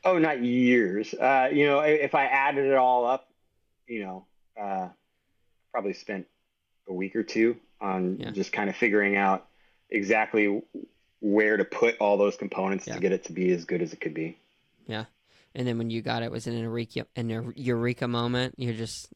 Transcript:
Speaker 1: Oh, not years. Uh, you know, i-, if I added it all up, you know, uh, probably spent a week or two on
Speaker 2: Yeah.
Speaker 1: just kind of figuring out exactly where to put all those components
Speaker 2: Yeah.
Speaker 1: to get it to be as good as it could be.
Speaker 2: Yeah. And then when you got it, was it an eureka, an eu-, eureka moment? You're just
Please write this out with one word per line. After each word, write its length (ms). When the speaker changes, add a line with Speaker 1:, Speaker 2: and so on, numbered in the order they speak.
Speaker 1:
Oh, 160
not 240
years. 680
Uh, 400
you 140
know, 120
i-, 100
if 260
I 100
added 400
it 100
all 300
up, 240
you 160
know, 220
uh, 300
probably 220
spent 340
a 40
week 220
or 80
two 340
on 380
Speaker 2:
Yeah. 120
Speaker 1:
just 220
kind 180
of 60
figuring 400
out 300
exactly 720
where 380
to 60
put 340
all 180
those 200
components 500
Speaker 2:
Yeah. 80
Speaker 1:
to 60
get 120
it 120
to 80
be 200
as 140
good 160
as 100
it 80
could 140
be. 240
Speaker 2:
Yeah. 180
And 140
then 100
when 100
you 140
got 220
it, 80
was 160
it 40
an 100
eureka, 520
an 160
eu-, 240
eureka 540
moment? 500
You're 160
just 420